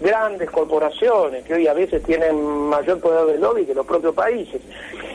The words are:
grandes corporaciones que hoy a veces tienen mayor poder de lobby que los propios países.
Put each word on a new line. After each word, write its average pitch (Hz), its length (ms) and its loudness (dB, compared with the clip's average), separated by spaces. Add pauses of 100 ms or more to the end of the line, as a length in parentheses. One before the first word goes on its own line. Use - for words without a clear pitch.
grandes 202 500 0
corporaciones 156 960 0
que 160 100 -4
hoy 170 120 2
a 147 80 4
veces 175 280 0
tienen 160 400 2
mayor 147 580 0
poder 165 260 2
de 151 120 2
lobby 214 280 0
que 139 80 -4
los 135 120 -2
propios 160 280 0
países. 214 460 -2 (540)